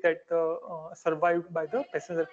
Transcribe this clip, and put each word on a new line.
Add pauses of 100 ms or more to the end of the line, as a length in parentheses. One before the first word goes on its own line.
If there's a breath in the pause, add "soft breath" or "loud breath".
that
the, (100)
uh,
survived
by
the
passenger